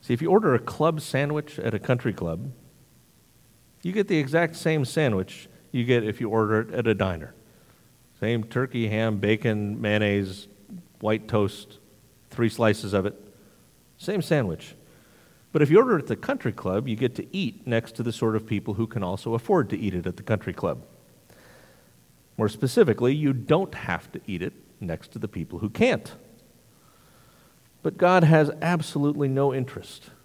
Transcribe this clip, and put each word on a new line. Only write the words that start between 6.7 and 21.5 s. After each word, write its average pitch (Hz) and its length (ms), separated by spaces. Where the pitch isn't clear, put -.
at 113 140
a 110 60
diner. 92 380
Same 113 260
turkey, 123 440
ham, 110 300
bacon, 104 600
mayonnaise, 104 720
white 110 280
toast, - 500
three 117 180
slices 107 460
of 95 100
it. 101 100
Same 190 240
sandwich. 110 520
But 156 80
if 143 100
you 165 60
order 240 220
at 135 80
the 113 100
country 254 360
club, 101 360
you 110 80
get 127 200
to - 200
eat 147 300
next 113 300
to 127 60
the 117 100
sort 110 220
of 110 120
people 104 280
who 117 120
can 110 160
also 101 320
afford 127 340
to 104 100
eat 101 140
it 87 140
at 90 100
the - 60
country 98 320
club. 80 280